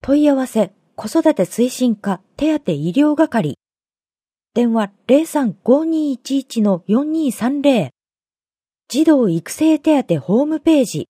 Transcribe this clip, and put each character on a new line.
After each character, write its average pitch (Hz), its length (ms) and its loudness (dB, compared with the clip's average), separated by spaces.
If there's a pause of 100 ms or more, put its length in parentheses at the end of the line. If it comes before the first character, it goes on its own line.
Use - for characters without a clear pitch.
問 285 200 2
い 302 60 4
合 277 80 4
わ 262 100 -2
せ、 214 280 -2 (240)
子 214 100 -12
育 320 260 2
て 190 120 0
推 240 240 -2
進 247 260 -2
課 196 240 -6 (160)
手 302 240 -2
当 180 140 -4
医 151 200 -4
療 294 220 2
係。 190 400 0 (1000)
電 233 180 0
話 214 180 -2 (160)
零 294 180 4
三 262 380 -4
五 285 220 2
二 311 260 -2
一 269 260 -6
一 247 240 -4
の 190 260 0
四 285 260 0
二 311 180 -2
三 269 300 -4
零。 240 300 0 (1000)
児 302 160 0
童 269 240 4
育 165 200 -2
成 311 300 0
手 294 240 2
当 160 160 -2
ホ 220 240 0
ー - 40 0
ム 311 120 -4
ペ 311 220 2
ー 226 40 2
ジ。 147 240 -8